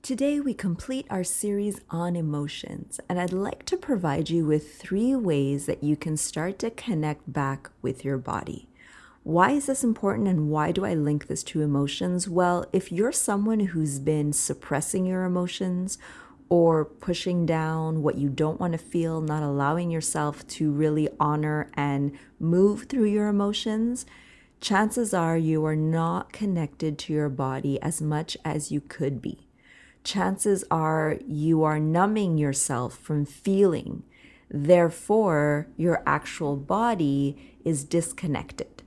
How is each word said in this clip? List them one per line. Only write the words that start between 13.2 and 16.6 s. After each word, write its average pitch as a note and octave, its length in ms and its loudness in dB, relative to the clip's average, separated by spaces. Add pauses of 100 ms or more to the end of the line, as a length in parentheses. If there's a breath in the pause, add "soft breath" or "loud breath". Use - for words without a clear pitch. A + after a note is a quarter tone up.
who's D#3+ 380 -2
been D3 360 0
suppressing D#3+ 720 -2
your F#3 180 0
emotions F3+ 720 -2 (540 loud breath)
or E3 340 6